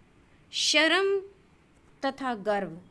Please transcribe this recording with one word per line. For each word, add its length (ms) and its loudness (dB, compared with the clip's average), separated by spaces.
शर्म 720 2
तथा 300 -4
गर्व 440 -4